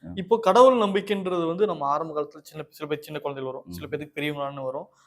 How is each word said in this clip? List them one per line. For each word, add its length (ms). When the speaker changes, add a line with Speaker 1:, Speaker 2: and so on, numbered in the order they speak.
Speaker 1:
ம். 160
Speaker 2:
இப்போ 220
கடவுள் 380
நம்பிக்கைன்றது 680
வந்து 180
நம்ம 200
ஆரம்ப 360
காலத்துல 200
சின்ன, 280
சில 200
பேர் 100
சின்ன 200
குழந்தைகள் 340
வரும், 180
சில 160
Speaker 1:
ம். 20
Speaker 2:
பேருக்கு 320
பெரியவங்களான்னு 420
வரும். 240